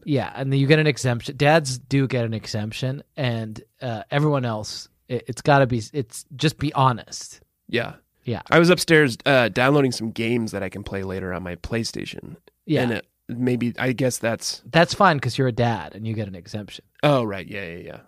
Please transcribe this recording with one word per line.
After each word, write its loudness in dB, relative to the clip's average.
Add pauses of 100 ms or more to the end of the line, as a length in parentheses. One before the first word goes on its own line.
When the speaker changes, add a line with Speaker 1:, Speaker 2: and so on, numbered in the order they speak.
Speaker 1:
Yeah, -2
and -4
then 4
you 4
get 6
an 2
exemption. -2
Dads 4
do 0
get -2
an -2
exemption, -6 (140)
and, -4 (200)
uh, -6
everyone 2
else, -6 (200)
it, -6
it's -10
gotta 6
be, -2 (100)
it's -8 (120)
just 0
be -4
honest. -2 (280)
Speaker 2:
Yeah. -4 (300)
Speaker 1:
Yeah. -6
Speaker 2:
I 8
was 8
upstairs, 4 (100)
uh, 4
downloading 4
some -6
games -2
that -4
I -4
can -10
play -6
later -6
on -6
my -8
PlayStation. -8 (300)
Speaker 1:
Yeah. 2
Speaker 2:
And 0
it, -6 (220)
maybe, -2
I 0
guess -2
that's -4
Speaker 1:
That's 4
fine, 4
'cause -4
you're 2
a 0
dad, -2
and -10
you -4
get -6
an -12
exemption. -14 (180)
Speaker 2:
Oh, 2
right. -6
Yeah, -10
yeah, -10 (300)